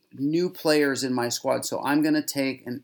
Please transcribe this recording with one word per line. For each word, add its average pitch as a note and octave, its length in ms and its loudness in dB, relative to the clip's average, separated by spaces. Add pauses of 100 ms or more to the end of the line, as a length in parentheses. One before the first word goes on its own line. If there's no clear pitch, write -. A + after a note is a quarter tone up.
(140)
new D#3+ 380 0
players C#3+ 520 2
in B2+ 100 -2
my A#2+ 160 0
squad." B2+ 360 -2
So - 180 -4
I'm D3 200 2
gonna D3+ 180 2
take C3+ 460 -4
an B2 160 -10